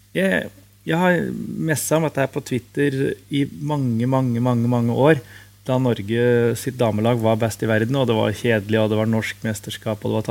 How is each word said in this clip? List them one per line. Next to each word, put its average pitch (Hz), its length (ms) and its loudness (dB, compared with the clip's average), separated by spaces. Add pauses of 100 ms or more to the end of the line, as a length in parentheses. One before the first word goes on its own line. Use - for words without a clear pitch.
(140)
jeg, 185 340 -2 (380)
jeg 160 100 0
har 180 220 2 (160)
messet 151 640 -2
om 160 80 0
dette 139 160 -2
her 131 100 -2
på 143 140 -6
Twitter 135 680 -2 (160)
i 139 140 0 (160)
mange, 131 460 0
mange, 131 340 0
mange, 120 300 2
mange 120 240 0
år, 143 260 4 (460)
da 131 120 0
Norge 120 760 2
sitt 127 220 -6
damelag 117 420 2
var 110 160 4
best 107 260 -2
i 117 60 0
verden, 113 300 0
og 131 80 2
det 113 100 2
var 110 160 2
kjedelig, 110 480 0
og 107 140 2
det - 80 2
var 110 80 0
norsk 110 340 -2
mesterskap, 110 600 -6
og 110 100 -2
det 110 80 0
var - 80 -6